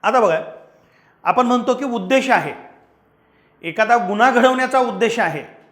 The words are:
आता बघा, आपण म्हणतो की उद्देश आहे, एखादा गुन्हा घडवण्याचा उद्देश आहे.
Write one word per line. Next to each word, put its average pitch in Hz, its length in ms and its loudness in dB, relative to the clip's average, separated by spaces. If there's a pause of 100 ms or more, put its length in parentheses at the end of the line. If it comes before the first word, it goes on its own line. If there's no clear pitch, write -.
आता 233 180 2
बघा, 165 200 2 (840)
आपण 233 220 2
म्हणतो 240 280 0
की 254 100 -6
उद्देश 233 460 -2
आहे, 156 220 0 (1120)
एखादा 214 320 0
गुन्हा 214 340 2
घडवण्याचा 254 480 2
उद्देश 226 400 -2
आहे. 156 240 -4 (300)